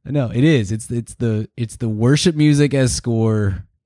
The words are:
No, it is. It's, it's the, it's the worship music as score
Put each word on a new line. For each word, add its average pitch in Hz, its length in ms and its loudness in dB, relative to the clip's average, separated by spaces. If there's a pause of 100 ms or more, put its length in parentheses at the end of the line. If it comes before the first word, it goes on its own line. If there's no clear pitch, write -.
No, 131 260 -4
it 127 140 0
is. 123 260 2
It's, 110 220 -6
it's 117 240 -8
the, 110 400 -2
it's 117 200 -8
the 117 120 -6
worship 135 480 2
music 147 380 4
as 131 200 0
score 110 720 0 (200)